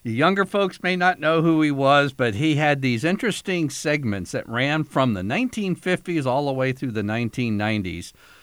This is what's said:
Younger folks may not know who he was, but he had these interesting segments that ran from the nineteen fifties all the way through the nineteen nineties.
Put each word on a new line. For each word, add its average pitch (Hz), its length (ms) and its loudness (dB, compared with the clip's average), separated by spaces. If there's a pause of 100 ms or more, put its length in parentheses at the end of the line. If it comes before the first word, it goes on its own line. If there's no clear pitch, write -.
Younger 165 440 2
folks 196 360 -2
may 180 140 0
not 180 240 0
know 160 240 2
who 160 180 4
he 151 80 4
was, 139 420 4
but 117 220 0
he 147 220 2
had 147 260 2
these 123 220 0
interesting 180 680 -2
segments 127 640 -2
that - 180 -6
ran 139 340 0
from 131 300 0
the 92 100 -4
nineteen 196 520 -2
fifties 175 500 -2
all 139 220 0
the 135 60 -2
way 131 180 0
through 127 200 -4
the 107 120 -2
nineteen 113 540 -2
nineties. 101 560 -2 (300)